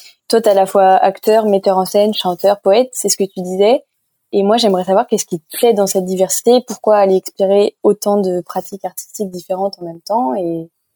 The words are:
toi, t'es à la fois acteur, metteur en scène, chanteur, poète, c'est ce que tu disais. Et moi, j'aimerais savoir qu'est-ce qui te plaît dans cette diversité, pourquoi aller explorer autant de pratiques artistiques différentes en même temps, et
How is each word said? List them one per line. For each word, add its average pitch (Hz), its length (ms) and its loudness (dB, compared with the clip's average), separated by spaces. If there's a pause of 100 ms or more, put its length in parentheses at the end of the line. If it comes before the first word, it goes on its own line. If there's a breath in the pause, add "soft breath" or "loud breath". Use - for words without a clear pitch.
(280 loud breath)
toi, 226 140 2
t'es 214 80 2
à 202 40 4
la 190 120 2
fois 190 300 4
acteur, 214 500 2
metteur 196 320 0
en 185 80 0
scène, 208 280 0
chanteur, 196 460 -2
poète, 226 320 2
c'est - 160 -6
ce - 80 -2
que 202 80 -2
tu 190 180 -8
disais. 196 440 0 (480)
Et 202 100 0
moi, 208 140 2
j'aimerais 196 260 0
savoir 190 240 0
qu'est-ce - 180 -4
qui 175 140 -8
te - 180 -20
plaît 240 160 2
dans 196 140 0
cette 190 160 -2
diversité, 190 640 0
pourquoi 214 300 0
aller 196 180 4
explorer 196 680 -2
autant 208 380 0
de 180 220 -2
pratiques - 420 -10
artistiques - 480 -10
différentes 185 480 -8
en 175 60 -12
même 170 160 -14
temps, 247 340 -4
et 170 340 -6 (260)